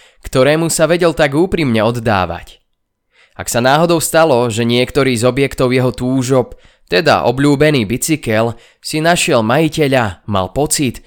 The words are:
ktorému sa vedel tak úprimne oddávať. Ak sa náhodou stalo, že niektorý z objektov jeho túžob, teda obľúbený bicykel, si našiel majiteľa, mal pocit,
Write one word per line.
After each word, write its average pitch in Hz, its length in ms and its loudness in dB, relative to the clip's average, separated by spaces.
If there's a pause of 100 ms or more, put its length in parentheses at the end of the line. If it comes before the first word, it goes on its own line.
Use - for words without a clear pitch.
(260)
ktorému 147 420 0
sa 156 220 0
vedel 170 240 2
tak 143 240 0
úprimne 156 480 0
oddávať. 107 800 -4 (680)
Ak - 160 -12
sa 123 80 -2
náhodou 156 400 2
stalo, 151 480 2
že 113 160 -4
niektorý 123 560 0
z 117 80 0
objektov 131 480 0
jeho 127 160 0
túžob, 127 640 -2 (320)
teda 143 400 0
obľúbený 143 560 2
bicykel, 117 720 -2 (240)
si - 240 -6
našiel 165 400 2
majiteľa, 131 880 0
mal 95 240 -4
pocit, 143 520 -4